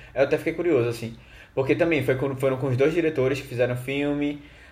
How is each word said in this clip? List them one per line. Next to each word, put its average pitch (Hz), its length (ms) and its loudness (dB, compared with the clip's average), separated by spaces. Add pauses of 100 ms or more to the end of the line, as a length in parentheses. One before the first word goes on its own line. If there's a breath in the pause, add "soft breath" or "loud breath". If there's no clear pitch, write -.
(140 loud breath)
eu 131 80 4
até 143 160 2
fiquei 160 140 -4
curioso, 160 360 2
assim, 117 280 -8 (360 loud breath)
porque 135 220 2
também 160 300 2
foi 131 100 2
com, 135 220 -4
foram 131 220 0
com 135 100 -2
os 123 80 0
dois 147 180 4
diretores 147 460 0
que - 80 -14
fizeram 123 280 0
filme, 143 640 -2 (320 loud breath)